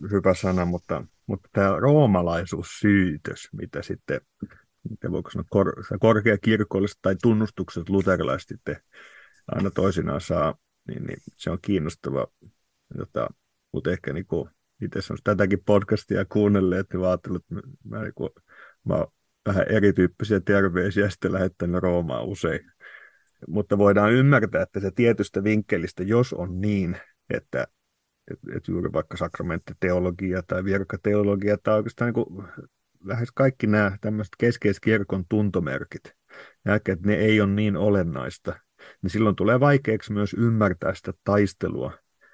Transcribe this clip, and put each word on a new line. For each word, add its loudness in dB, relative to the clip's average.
hyvä 4
sana, 0
mutta, -4
mutta -8
tää 2
roomalaisuussyytös, 2
mitä -10
sitten, -6
mitä -10
voiko -6
sanoa, -8
kor-, 0
se -6
korkeakirkolliset 2
tai 0
tunnustukset 0
luterilaiset 0
sitten -10
aina -2
toisinaan -2
saa, -2
niin, -10
niin -10
se -6
on -4
kiinnostava. -4
Tota, -6
mut -4
ehkä -4
niinku -6
itse -6
sanoisin -10
tätäkin 2
podcastia 2
kuunnelleet, 2
niin -4
mä 0
ajattelin, -2
että -12
mä, -10
mä -10
niinku, -8
mä -2
oon -2
vähän 0
erityyppisiä 2
terveisiä 0
sitten -4
lähettänyt -2
Roomaan -2
usein. -4
Mutta 0
voidaan 6
ymmärtää, 4
että -6
se -2
tietystä 0
vinkkelistä, -2
jos 2
on -6
niin, -2
että, -4
et, -14
et -12
juuri -4
vaikka -6
sakramenttiteologia -4
tai -4
virkateologia 0
tai 0
oikeastaan -2
niinku -6
lähes -4
kaikki 2
nämä 2
tämmöiset -6
keskeiset 0
kirkon 0
tuntomerkit, -2
ja 2
että 0
ne 2
ei 4
ole 4
niin 0
olennaista, -2
niin -2
silloin 2
tulee 4
vaikeaksi 2
myös -2
ymmärtää 0
sitä -10
taistelua, 0